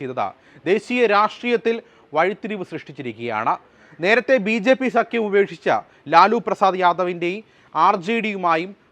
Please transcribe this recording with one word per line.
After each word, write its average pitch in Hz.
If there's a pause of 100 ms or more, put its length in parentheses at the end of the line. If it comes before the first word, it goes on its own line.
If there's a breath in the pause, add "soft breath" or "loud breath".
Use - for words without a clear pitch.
ചെയ്തത് 127 (440 soft breath)
ദേശീയ 240 (120)
രാഷ്ട്രീയത്തിൽ 226 (400 soft breath)
വഴിത്തിരിവ് 196
സൃഷ്ടിച്ചിരിക്കുകയാണ്. 120 (500 soft breath)
നേരത്തെ 240 (120)
ബി 220 (100)
ജെ 262
പി 254
സഖ്യം 226
ഉപേക്ഷിച്ച 196 (460 soft breath)
ലാലു 202
പ്രസാദ് 190
യാദവിൻ്റെയും 175 (400 soft breath)
ആർ 202 (120)
ജെ 233
ഡിയുമായും 185 (200)